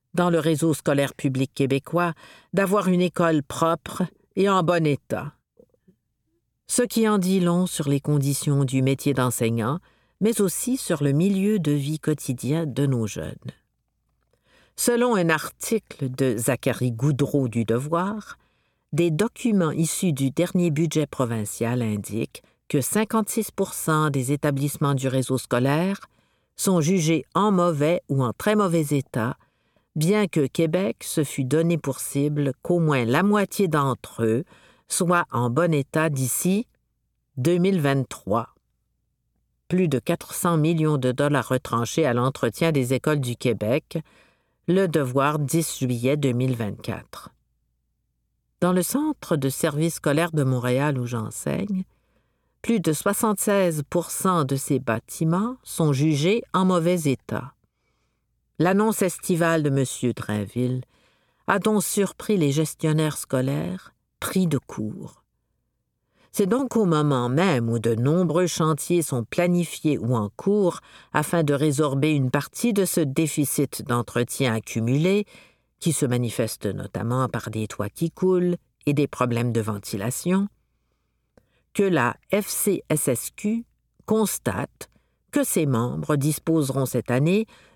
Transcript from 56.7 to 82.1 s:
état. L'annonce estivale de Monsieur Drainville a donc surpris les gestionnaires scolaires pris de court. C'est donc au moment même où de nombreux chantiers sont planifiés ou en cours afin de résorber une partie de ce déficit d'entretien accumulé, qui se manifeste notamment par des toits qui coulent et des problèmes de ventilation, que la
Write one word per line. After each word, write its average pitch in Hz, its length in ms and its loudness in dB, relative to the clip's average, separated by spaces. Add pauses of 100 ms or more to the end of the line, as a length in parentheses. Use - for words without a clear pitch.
état. 123 440 -4 (1040)
L'annonce 196 440 2
estivale 165 600 0
de 147 80 0
Monsieur 131 420 0
Drainville 120 720 -4 (640)
a 202 100 2
donc 214 240 2
surpris - 540 -2
les 147 160 2
gestionnaires 156 680 0
scolaires 147 720 -4 (260)
pris - 280 0
de 147 120 0
court. - 640 -10 (1120)
C'est 202 140 2
donc 247 280 0
au 220 120 2
moment 147 420 2
même 135 400 2
où 117 100 0
de 117 160 0
nombreux 156 520 2
chantiers 160 560 0
sont 120 220 -4
planifiés 175 760 0
ou 120 180 0
en 104 200 -2
cours 196 440 0 (320)
afin 156 320 0
de 147 100 0
résorber 143 580 0
une 135 180 0
partie 220 420 -2
de 196 120 2
ce 180 160 -2
déficit 147 840 -2
d'entretien 120 680 -2
accumulé, 143 680 0 (540)
qui 165 140 0
se 139 140 0
manifeste 120 600 -2
notamment 107 640 -2
par 110 220 -8
des 110 180 -4
toits 98 220 -8
qui 165 200 -4
coulent 180 460 0 (300)
et 143 80 2
des 139 120 2
problèmes 120 460 -2
de 113 80 0
ventilation, 113 880 -2 (1300)
que 208 80 2
la 151 340 2 (180)